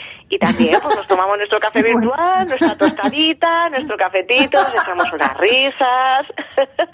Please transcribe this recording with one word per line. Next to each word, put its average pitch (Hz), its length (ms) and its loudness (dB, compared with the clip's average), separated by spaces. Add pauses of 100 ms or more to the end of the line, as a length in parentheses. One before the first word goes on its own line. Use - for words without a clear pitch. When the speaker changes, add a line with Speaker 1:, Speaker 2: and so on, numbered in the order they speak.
(280)
Speaker 1:
y 392 100 -2
también, - 440 2
pues, 247 140 0
nos 202 100 -8
tomamos 190 300 2
nuestro 208 240 -2
café 214 200 0
Speaker 2:
<laughs> 226 120 2
Bueno. 226 80 2
Speaker 1:
virtual, 349 480 0
nuestra 311 280 0
tostadita, 320 920 0
nuestro 269 260 -4
cafetito, 226 680 0
nos - 100 -4
echamos - 380 -2
unas 143 240 -2
risas. 262 920 0 (680)